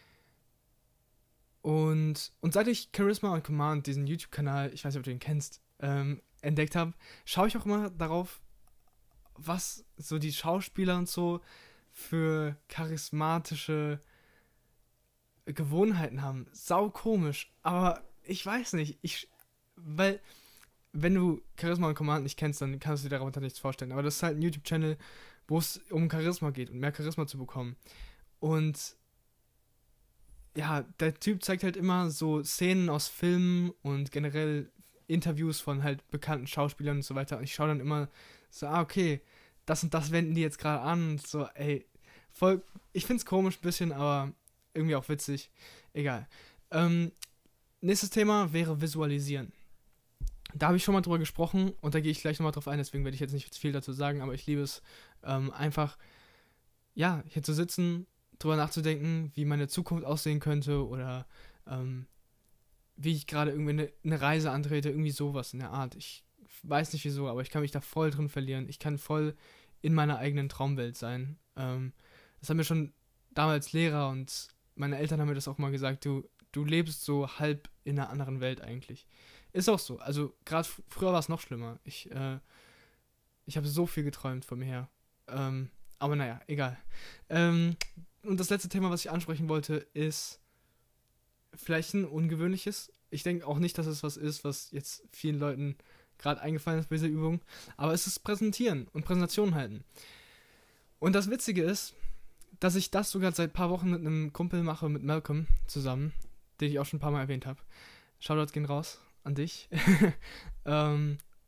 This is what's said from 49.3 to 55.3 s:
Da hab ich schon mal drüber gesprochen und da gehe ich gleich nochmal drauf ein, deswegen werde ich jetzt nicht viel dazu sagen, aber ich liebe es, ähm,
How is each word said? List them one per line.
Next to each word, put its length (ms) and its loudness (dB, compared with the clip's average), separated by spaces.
Da 120 4
hab 80 8
ich 80 4
schon 100 4
mal 80 6
drüber 180 2
gesprochen 600 2
und 140 0
da 40 4
gehe 120 2
ich 100 -2
gleich 160 0
nochmal 140 2
drauf 160 -6
ein, 100 0
deswegen 260 -2
werde 120 -4
ich 60 -4
jetzt 120 -4
nicht 220 -6
viel 160 -2
dazu 200 -4
sagen, 300 -2
aber 140 -4
ich 100 -10
liebe 160 0
es, 220 -6
ähm, 280 -2